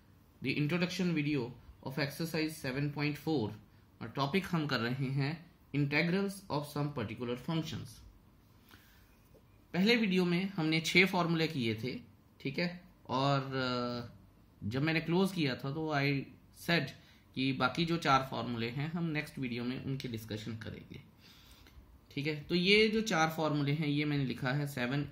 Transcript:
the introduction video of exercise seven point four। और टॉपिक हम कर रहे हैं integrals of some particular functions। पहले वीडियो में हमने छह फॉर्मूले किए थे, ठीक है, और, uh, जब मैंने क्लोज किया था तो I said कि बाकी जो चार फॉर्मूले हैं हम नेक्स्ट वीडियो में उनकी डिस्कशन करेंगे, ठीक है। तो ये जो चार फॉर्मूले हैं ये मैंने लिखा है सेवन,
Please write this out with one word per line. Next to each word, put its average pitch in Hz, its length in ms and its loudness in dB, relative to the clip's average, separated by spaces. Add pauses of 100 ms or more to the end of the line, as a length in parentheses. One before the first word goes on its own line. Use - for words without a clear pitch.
(420)
the 131 140 -4
introduction 175 580 0
video 147 320 0 (420)
of 143 180 -6
exercise 160 520 -4
seven 139 320 -4
point 147 260 -2
four। 127 360 -2 (500)
और 117 140 -8
टॉपिक 165 360 0
हम 156 160 0
कर 131 120 0
रहे 127 320 -2
हैं 143 400 -2 (240)
integrals 170 680 0 (100)
of 147 220 -2
some 147 240 -2
particular 117 480 -6
functions। 160 500 -4 (1800)
पहले 202 220 6
वीडियो 185 300 4
में 180 240 2
हमने 160 320 2
छह 180 240 6
फॉर्मूले 170 420 2
किए 117 280 0
थे, 120 240 -6 (420)
ठीक 139 180 -4
है, 175 220 -4 (280)
और, 135 320 2 (100)
uh, 123 1160 -4
जब 131 140 0
मैंने 160 180 2
क्लोज 180 300 2
किया 139 240 0
था 139 160 -4
तो 156 220 -4
I 139 300 2 (440)
said 165 240 2 (440)
कि 131 180 2
बाकी 131 320 2
जो 165 120 2
चार 135 340 4
फॉर्मूले 117 380 -2
हैं 143 220 -4
हम 170 120 -2
नेक्स्ट 151 360 -4
वीडियो 120 240 -4
में 127 220 -4
उनकी 135 220 -4
डिस्कशन 110 500 -8
करेंगे, - 520 -14 (1040)
ठीक 143 160 -4
है। 151 160 -2
तो 175 120 0
ये 202 320 8
जो 220 140 2
चार 160 280 2
फॉर्मूले 147 420 0
हैं 151 160 0
ये 147 180 0
मैंने 143 200 0
लिखा 127 260 -2
है 143 160 0
सेवन, 139 440 -2